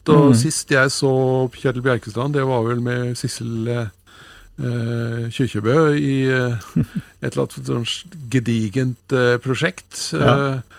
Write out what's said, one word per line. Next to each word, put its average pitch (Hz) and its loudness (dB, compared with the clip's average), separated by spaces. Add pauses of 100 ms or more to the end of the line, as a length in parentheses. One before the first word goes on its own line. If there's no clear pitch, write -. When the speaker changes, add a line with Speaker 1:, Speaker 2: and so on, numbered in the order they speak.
Speaker 1:
og 147 8
Speaker 2:
Mm. 120 8
Speaker 1:
sist 131 0
jeg 139 4
så 131 2
Kjetil 123 -4
Bjerkestrand, 123 -2
det 135 0
var 127 0
vel 120 -2
med 123 -2
Sissel, 117 -6
eh, 120 -2 (720)
eh, 117 -4
Kyrkjebø 135 2
i, 135 0
eh, 123 0 (180)
Speaker 2:
<laughs> - -4
Speaker 1:
et 131 -6
eller 135 -2
annet 135 -14
sånn 127 -6
gedigent, 117 -2
eh, 123 4
prosjekt. - -4
Speaker 2:
Ja. 139 2
Speaker 1:
Eh, 131 -6 (200)